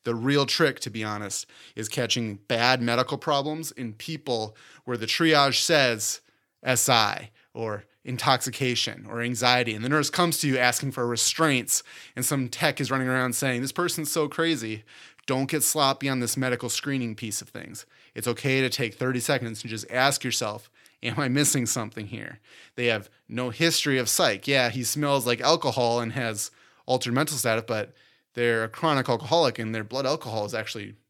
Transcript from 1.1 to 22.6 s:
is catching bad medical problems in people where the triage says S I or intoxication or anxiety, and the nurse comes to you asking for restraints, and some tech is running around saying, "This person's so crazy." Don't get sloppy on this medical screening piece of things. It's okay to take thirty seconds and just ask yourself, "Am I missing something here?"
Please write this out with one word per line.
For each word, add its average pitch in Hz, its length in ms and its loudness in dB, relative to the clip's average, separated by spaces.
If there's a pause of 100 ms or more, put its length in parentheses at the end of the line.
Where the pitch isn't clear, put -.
is 110 140 -6
catching 113 480 -2 (120)
bad 123 320 4
medical 120 380 0
problems 151 540 -2
in 117 220 -10
people 117 640 -6 (280)
where 123 120 -4
the 113 100 -6
triage 143 540 4
says 123 600 2 (420)
S 127 260 2
I 110 420 2 (220)
or 110 320 -8 (200)
intoxication 123 1040 -2
or 117 120 -6
anxiety, 123 540 2
and 107 100 -6
the 123 40 -2
nurse 147 220 2
comes 175 280 0
to 151 100 0
you 131 100 2
asking 127 340 2
for 123 140 -2
restraints, 127 760 0 (320)
and 127 100 -4
some 135 240 0
tech 143 320 -2
is 127 100 -2
running 131 180 0
around 127 260 0
saying, 127 280 -2
"This 135 100 -6
person's 170 400 -4
so 151 160 0
crazy." 113 560 -2 (420)
Don't 135 240 0
get 147 140 0
sloppy 139 440 2
on 131 120 0
this 120 160 -2
medical 127 320 -2
screening 123 480 -4
piece 107 260 -8
of - 60 -18
things. - 360 -14 (300)
It's 110 140 -4
okay 131 320 2
to 131 100 2
take 113 240 -4
thirty 127 240 -2
seconds 117 440 -2
and 113 80 -12
just 110 200 -10
ask 131 320 2
yourself, 113 480 -4 (320)
"Am 113 160 -4
I 139 100 0
missing 135 380 2
something 110 400 -6
here?" 110 320 -14 (380)